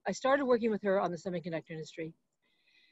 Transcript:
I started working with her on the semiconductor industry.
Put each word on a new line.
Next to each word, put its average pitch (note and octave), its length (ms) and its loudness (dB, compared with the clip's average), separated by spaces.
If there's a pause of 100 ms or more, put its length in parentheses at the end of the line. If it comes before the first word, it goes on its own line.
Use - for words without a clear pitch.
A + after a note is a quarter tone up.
I G3 40 0
started C4+ 340 2
working A#3 240 4
with G3+ 120 -2
her G3 160 2
on F#3 120 2
the F3 80 -6
semiconductor E3+ 520 -6
industry. D#3+ 440 -10 (760)